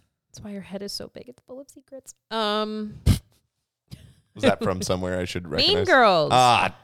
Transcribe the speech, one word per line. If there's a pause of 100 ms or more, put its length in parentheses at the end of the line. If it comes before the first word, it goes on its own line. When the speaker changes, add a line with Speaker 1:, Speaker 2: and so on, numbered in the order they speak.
(300)
Speaker 1:
That's
why
your
head
is
so
big.
It's
full
of
secrets. (180)
Um, (1400)
Speaker 2:
Was
that
from
somewhere
I
should
Speaker 1:
<laughs>
Mean
Speaker 2:
recognize?
Speaker 1:
Girls.
Speaker 2:
Ah,